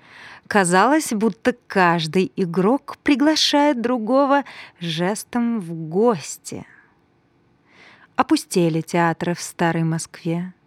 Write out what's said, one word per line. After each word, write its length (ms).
Казалось, 640
будто 420
каждый 680
игрок 680
приглашает 760
другого 640
жестом 800
в 120
гости. 960
Опустели 640
театры 540
в 60
старой 440
Москве. 680